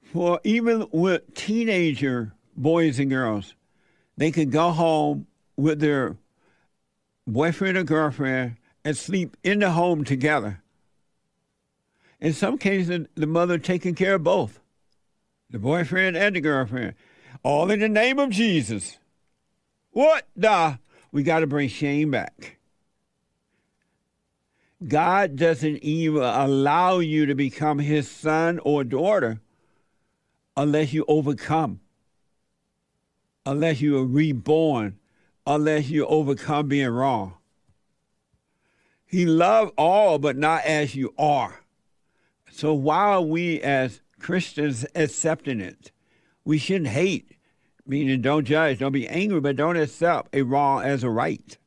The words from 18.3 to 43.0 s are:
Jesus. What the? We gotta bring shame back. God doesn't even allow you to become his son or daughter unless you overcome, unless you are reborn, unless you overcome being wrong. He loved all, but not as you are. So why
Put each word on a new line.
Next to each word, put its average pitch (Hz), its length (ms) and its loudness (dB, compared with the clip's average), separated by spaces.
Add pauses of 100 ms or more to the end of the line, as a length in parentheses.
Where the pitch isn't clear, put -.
Jesus. 165 680 -2 (920)
What 294 360 2 (100)
the? 175 420 2 (320)
We 143 140 -2
gotta 160 220 2
bring 143 220 -2
shame 147 440 -2
back. - 460 -8 (2250)
God 175 500 2
doesn't 156 460 0
even 151 400 0
allow 139 800 2
you 156 260 0
to 143 80 0
become 143 460 -2
his 147 300 -2
son 160 500 -2
or 143 240 0
daughter 135 560 0 (1160)
unless 147 360 0
you 156 160 0
overcome, 147 720 0 (1600)
unless 147 360 0
you 143 180 2
are 131 60 0
reborn, 139 960 0 (480)
unless 151 420 0
you 147 180 0
overcome 151 600 0
being 139 200 0
wrong. 117 460 -2 (1700)
He 180 180 0
loved 175 540 4
all, 175 400 4
but 139 180 0
not 151 280 0
as 151 300 -2
you 131 240 -6
are. 139 420 0 (880)
So 151 240 -2
why 147 260 2 (120)